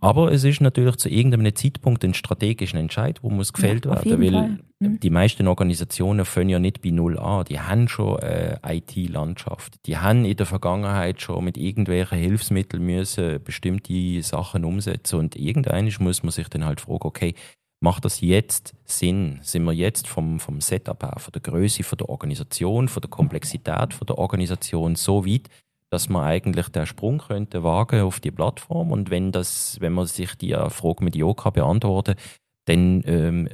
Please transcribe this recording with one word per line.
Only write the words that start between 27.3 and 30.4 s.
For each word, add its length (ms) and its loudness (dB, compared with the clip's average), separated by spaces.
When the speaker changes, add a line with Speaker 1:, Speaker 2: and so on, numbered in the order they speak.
Speaker 1:
wagen 380 2
auf 180 -2
die 120 -4
Plattform? 600 -2
Und 200 -2
wenn 200 0
das, 500 -4
wenn 120 0
man 140 0
sich 280 -6
die 200 -4